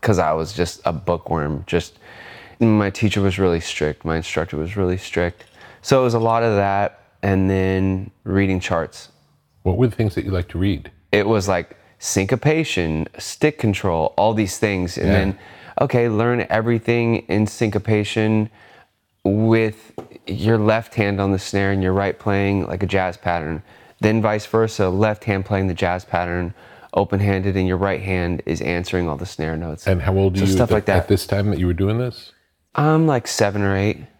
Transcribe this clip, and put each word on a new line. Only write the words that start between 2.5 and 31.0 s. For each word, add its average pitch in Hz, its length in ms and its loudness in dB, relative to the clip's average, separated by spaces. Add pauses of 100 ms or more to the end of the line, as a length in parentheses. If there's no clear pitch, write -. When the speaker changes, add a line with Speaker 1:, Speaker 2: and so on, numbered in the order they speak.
Speaker 1:
my 107 300 4
teacher 101 320 -2
was 98 180 0
really 87 220 2
strict. - 460 -6
My 80 100 -2
instructor 80 400 -4
was 85 220 -6
really 92 180 0
strict. - 480 -4 (380)
So 135 180 2
it 131 40 2
was 120 100 0
a 117 40 2
lot 113 240 2
of 113 140 2
that, 101 440 -2 (220)
and 95 280 2
then 95 600 0 (140)
reading 95 360 0
charts. - 480 -6 (560)
Speaker 2:
What 92 120 2
were 123 120 4
the 107 80 -6
things 107 180 0
that - 100 -4
you 98 60 -4
liked 90 220 -4
to 82 60 -6
read? 90 320 -2 (220)
Speaker 1:
It 101 140 2
was, 104 220 2
like, 90 280 -2 (240)
syncopation, 98 1080 0 (100)
stick - 400 -2
control, 95 580 0
all 107 160 2
these 104 260 -2
things. 92 380 -2
And - 120 -2
Speaker 2:
Yeah. 87 60 4
Speaker 1:
then, 98 240 0 (420)
okay, 123 280 2
learn 117 400 0
everything 117 680 2 (100)
in 107 220 2
syncopation 110 1000 0 (760)
with 110 680 2 (360)
your 107 300 2
left 107 360 2
hand 101 260 0
on 98 120 2
the 95 80 0
snare 98 320 0
and 98 100 0
your 92 100 2
right 98 240 0
playing, 98 520 0
like, 92 160 -4
a - 20 -2
jazz 92 300 0
pattern. 82 460 -4 (380)
Then 110 220 2
vice 107 240 0
versa, 110 440 0
left 107 340 0
hand 98 200 0
playing 95 220 0
the 92 80 -2
jazz 90 300 -2
pattern, 87 500 -4 (400)
open-handed, 98 640 2
and 92 100 0
your 90 120 0
right 95 220 -2
hand 90 460 -2
is 82 140 -2
answering 87 480 -2
all 76 80 -4
the 85 100 -10
snare 80 300 -6
notes. 80 320 -8
Speaker 2:
And 92 140 2
how 95 140 0
old 95 200 2
are - 20 -2
Speaker 1:
So 98 60 0
Speaker 2:
you 98 80 2
Speaker 1:
stuff 104 140 2
Speaker 2:
at - 20 -4
the, 110 60 2
Speaker 1:
like 104 100 0
that. 98 140 2
Speaker 2:
at 87 100 -4